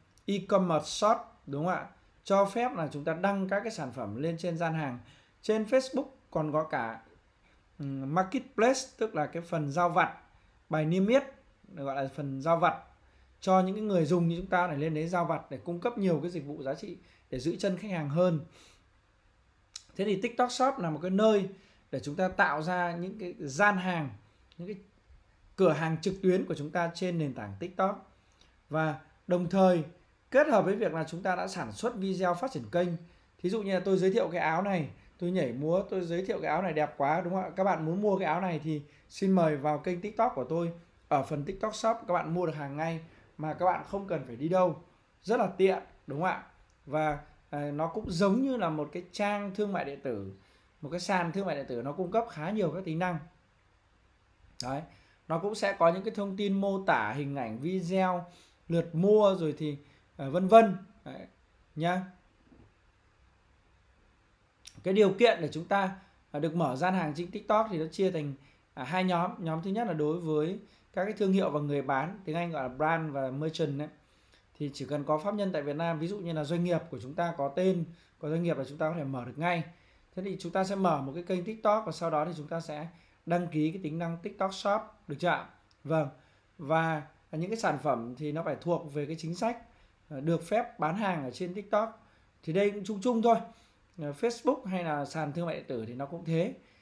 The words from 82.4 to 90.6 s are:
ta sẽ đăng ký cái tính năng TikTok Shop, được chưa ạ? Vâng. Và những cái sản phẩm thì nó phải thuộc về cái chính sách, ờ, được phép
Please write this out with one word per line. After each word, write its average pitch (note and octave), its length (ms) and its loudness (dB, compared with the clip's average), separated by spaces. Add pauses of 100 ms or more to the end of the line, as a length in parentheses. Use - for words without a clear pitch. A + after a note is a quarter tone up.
ta E3 120 -6
sẽ D#3 280 -8 (380)
đăng E3+ 220 0
ký D#3 240 0
cái F#3+ 120 -10
tính D#3+ 160 -6
năng E3 180 -4
TikTok F#3+ 360 -4
Shop, G#3 280 0 (260)
được D3 120 -8
chưa F3 80 0
ạ? - 220 0 (340)
Vâng. D3+ 260 0 (480)
Và D#3+ 440 0 (300)
những E3 180 -4
cái A3+ 80 -4
sản D#3+ 260 0
phẩm B2 340 -2
thì D3+ 140 -4
nó D#3+ 120 -4
phải D3+ 180 -4
thuộc E3 320 -2
về D3 120 -4
cái D#3+ 140 -6
chính E3 160 -6
sách, A#3 220 -2 (520)
ờ, C3+ 120 -10
được E3 220 0
phép A#3 360 -2